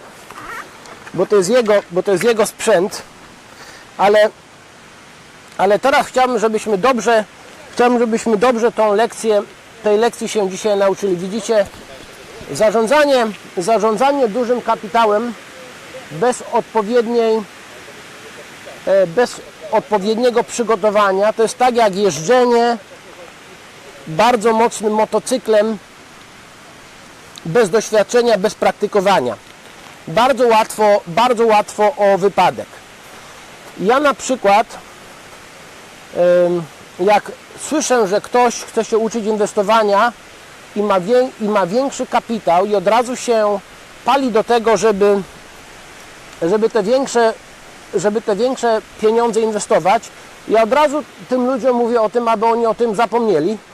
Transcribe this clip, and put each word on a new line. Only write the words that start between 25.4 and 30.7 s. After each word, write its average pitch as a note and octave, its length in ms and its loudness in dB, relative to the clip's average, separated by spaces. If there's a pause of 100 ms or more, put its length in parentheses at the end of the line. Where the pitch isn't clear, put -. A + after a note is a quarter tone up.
bez F3 240 0
doświadczenia, A3 680 0
bez G3 180 -4
praktykowania. F#3+ 800 0 (720)
Bardzo A#3+ 400 2
łatwo, G#3+ 600 2